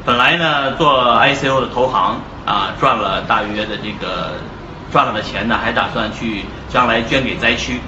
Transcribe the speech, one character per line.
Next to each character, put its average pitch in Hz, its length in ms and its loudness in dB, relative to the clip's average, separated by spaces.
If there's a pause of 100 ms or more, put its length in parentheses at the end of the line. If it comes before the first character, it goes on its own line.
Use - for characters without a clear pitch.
本 120 140 2
来 143 180 4
呢， 143 400 0
做 127 380 6
I 135 200 6
C 139 140 -2
O 131 140 2
的 117 60 -2
投 127 200 2
行， 104 320 0 (240)
啊， 98 340 -2
赚 127 180 2
了 95 260 -2
大 113 200 0
约 104 220 -4
的 104 140 -6
这 107 140 -8
个， 87 420 -6 (580)
赚 143 140 4
了 120 80 -4
的 107 80 -4
钱 104 260 -4
呢， 107 140 2
还 117 100 -2
打 107 160 0
算 110 240 -4
去 107 320 -4 (240)
将 123 180 4
来 117 160 2
捐 131 220 0
给 95 120 -4
灾 117 180 2
区。 120 340 -4